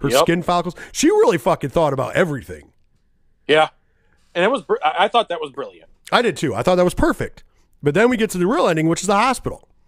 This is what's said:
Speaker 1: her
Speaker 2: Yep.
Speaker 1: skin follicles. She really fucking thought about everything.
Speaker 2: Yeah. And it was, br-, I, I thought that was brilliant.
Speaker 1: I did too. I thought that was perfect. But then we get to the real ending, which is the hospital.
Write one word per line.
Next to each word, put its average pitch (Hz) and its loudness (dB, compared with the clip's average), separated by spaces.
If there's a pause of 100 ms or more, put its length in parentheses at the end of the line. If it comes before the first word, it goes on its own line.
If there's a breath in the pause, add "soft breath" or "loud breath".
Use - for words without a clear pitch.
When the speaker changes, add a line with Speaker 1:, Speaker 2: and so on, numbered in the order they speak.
Speaker 1:
her 120 -2
Speaker 2:
Yep. 123 2
Speaker 1:
skin 170 2
follicles. 175 -2 (160 loud breath)
She - 0
really 415 4
fucking 156 -2
thought 156 2
about 123 -4
everything. 135 -4 (720)
Speaker 2:
Yeah. 156 4 (640)
And 175 0
it 214 2
was, 254 -2
br-, 208 -2
I, 165 2
I 214 0
thought 220 0
that 170 -6
was 147 -10
brilliant. 101 -14 (220)
Speaker 1:
I 208 2
did 214 -2
too. 143 -4
I 104 -6
thought 180 2
that 180 2
was 180 -2
perfect. - -4 (360)
But 143 -2
then 226 4
we 254 -2
get 214 -2
to 185 -6
the 175 0
real 269 0
ending, 160 0
which 165 -2
is 185 -8
the 202 0
hospital. 220 -2 (220)